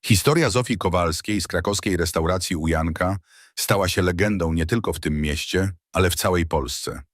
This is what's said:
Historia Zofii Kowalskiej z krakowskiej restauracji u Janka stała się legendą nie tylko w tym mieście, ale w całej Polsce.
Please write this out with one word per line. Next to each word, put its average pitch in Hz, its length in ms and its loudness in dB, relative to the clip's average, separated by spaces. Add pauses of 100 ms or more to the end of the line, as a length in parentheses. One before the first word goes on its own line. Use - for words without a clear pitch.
Historia 143 440 4
Zofii 120 280 0
Kowalskiej 85 640 -2
z - 60 -6
krakowskiej 92 500 -2
restauracji 87 580 0
u 78 120 -2
Janka 82 500 0 (380)
stała 98 340 2
się 98 120 0
legendą 90 520 2
nie 82 120 2
tylko 101 280 -2
w - 60 -6
tym 76 220 -2
mieście, 87 500 -2 (220)
ale 90 160 4
w 82 60 -2
całej 90 300 2
Polsce. 65 560 -4 (120)